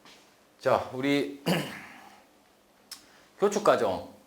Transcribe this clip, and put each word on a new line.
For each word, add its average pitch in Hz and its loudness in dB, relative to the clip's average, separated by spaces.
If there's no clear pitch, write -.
자, 117 2
우리 139 -2
<clears throat> - -10
교축 202 0
과정. 110 2